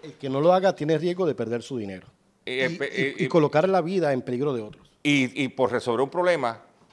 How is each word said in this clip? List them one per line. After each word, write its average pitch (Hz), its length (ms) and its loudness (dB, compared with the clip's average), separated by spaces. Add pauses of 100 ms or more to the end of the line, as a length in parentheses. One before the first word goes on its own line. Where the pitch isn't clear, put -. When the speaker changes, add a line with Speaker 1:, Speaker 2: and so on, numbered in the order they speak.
Speaker 1:
El 147 120 -18
que - 140 -10
no 135 120 -2
lo 165 120 6
haga 185 220 4
tiene 151 240 0
riesgo 180 260 -2
de 139 120 0
perder 117 260 -4
su 131 140 -8
dinero 98 320 -10 (380)
Speaker 2:
Eh, 127 260 -2
Speaker 1:
y, 170 40 -8
Speaker 2:
pe-, 143 160 -4
Speaker 1:
y, 123 80 -2
Speaker 2:
eh, 135 180 -2
Speaker 1:
y 120 80 -2
Speaker 2:
eh, - 20 -2
Speaker 1:
colocar 156 400 4
la 190 120 2
vida 165 320 0
en 127 100 -2
peligro 131 320 -2
de 117 80 -4
otros. - 280 -18 (140)
Speaker 2:
Y, 139 400 2
y 127 40 -2
por 123 220 0
resolver 117 300 0
un 139 100 0
problema, 160 520 0 (300)